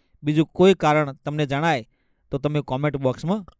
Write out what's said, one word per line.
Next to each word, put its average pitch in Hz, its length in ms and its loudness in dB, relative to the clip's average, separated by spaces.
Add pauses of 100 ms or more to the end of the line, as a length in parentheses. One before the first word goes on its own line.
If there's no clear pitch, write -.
(220)
બીજું 151 240 2
કોઈ 185 280 4
કારણ 151 380 0
તમને 147 340 -6
જણાય 143 420 -2 (420)
તો 139 80 -4
તમે 147 220 -2
કોમેન્ટ 139 360 -4
બોક્સમાં 156 500 -2 (140)